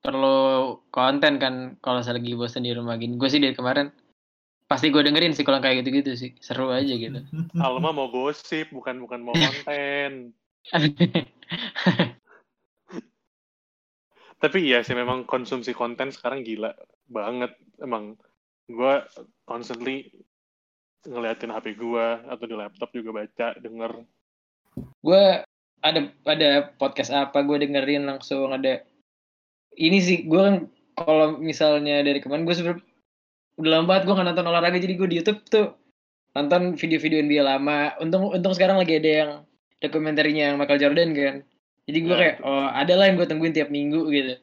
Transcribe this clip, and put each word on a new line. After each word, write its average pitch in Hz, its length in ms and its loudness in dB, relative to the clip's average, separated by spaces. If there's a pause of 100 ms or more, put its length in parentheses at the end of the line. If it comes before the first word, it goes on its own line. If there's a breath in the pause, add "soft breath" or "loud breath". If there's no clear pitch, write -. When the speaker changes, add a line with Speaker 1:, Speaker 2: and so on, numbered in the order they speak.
Speaker 1:
perlu 135 320 2 (560)
konten 139 480 2
kan 131 400 -6
kalau 123 240 -2
saya 120 160 -4
lagi 120 160 -6
bosan 120 320 -6
di 120 80 -4
rumah 117 240 -6
gini. 120 160 -6
Gue 131 160 0
sih 147 80 2
dari 131 160 0
kemarin 135 320 -2 (800)
pasti 143 240 0
gue 147 80 4
dengerin 151 320 2
sih 147 160 -2
kalau 135 160 2
kayak 131 160 2
gitu-gitu 135 320 -2
sih. 127 320 -10
Seru 131 240 -6
aja 131 240 -2
gitu. 120 320 -8 (180)
Speaker 2:
<laughs> 170 220 -4
Speaker 3:
Alma 131 240 -2
mau 139 240 -4
gosip, 147 560 -6
bukan, 127 320 -12
bukan 120 240 -14
mau 120 80 -8
konten. 139 1040 -4 (320)
Speaker 1:
<laughs> 160 480 0 (3250 soft breath)
Speaker 3:
Tapi 156 160 2
iya 127 240 2
sih, 135 80 -6
memang 123 320 -4
konsumsi 127 480 -6
konten 120 400 -6
sekarang 131 320 -8
gila 110 320 -8 (320)
banget. 120 480 -8 (240)
Emang 110 400 -10 (480)
gue 123 260 0 (540)
constantly 123 640 -10 (920)
ngeliatin 117 480 -8
H 110 80 -8
P 110 160 -12
gue 117 300 -2 (220)
atau 123 160 -12
di 113 80 -10
laptop 104 400 -12
juga 110 320 -10
baca, 117 320 -6
denger. 113 480 -12 (960)
Speaker 1:
Gue 185 400 6 (400)
ada, 160 200 2 (280)
ada 151 220 4 (260)
podcast 139 320 -2
apa 139 320 0
gue 143 160 2
dengerin 143 480 0
langsung 135 480 -4
ada. 131 320 -2 (880)
Ini 165 260 4
sih 170 300 2
gue 165 80 6
kan 196 180 6 (380)
kalau 156 420 4
misalnya 147 640 2
dari 143 220 2
kemarin 151 240 -4
gue 175 80 2
sebenernya 175 260 -4 (800)
udah 156 160 0
lama 165 160 4
banget 190 160 4
gue 196 80 4
nggak 180 180 2
nonton 170 160 0
olahraga, 170 300 2
jadi 185 160 -2
gue 185 160 0
di 170 80 -2
YouTube 208 320 -2
tuh 214 240 2 (580)
nonton 165 460 0
video-video 156 420 0
N 147 80 0
B 147 140 4
A 135 160 2
lama. 147 400 0
Untung, 180 340 0
untung 185 220 0
sekarang 185 240 4
lagi 165 180 2
ada 156 140 2
yang 151 200 2 (520)
dokumenterinya 151 720 0
yang - 20 -4
Michael 143 220 2
Jordan 147 340 4
kan. 139 240 0 (480)
Jadi 151 160 -2
gue 170 140 0
Speaker 3:
Ya, - 20 2
Speaker 1:
kayak, 170 240 4
Speaker 3:
itu. 131 80 -6
Speaker 1:
"Oh, 139 220 0
ada 143 260 0
lah 196 160 6
yang 185 80 2
gue 175 80 2
tungguin 160 240 -2
tiap 147 160 0
minggu," 147 400 -2
gitu. 131 340 0